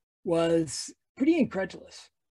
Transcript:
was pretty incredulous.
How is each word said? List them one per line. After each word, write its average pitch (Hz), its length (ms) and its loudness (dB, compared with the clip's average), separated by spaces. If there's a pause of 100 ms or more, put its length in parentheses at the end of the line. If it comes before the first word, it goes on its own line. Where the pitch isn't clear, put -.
(240)
was 165 720 0 (240)
pretty 320 200 2
incredulous. - 720 -4 (280)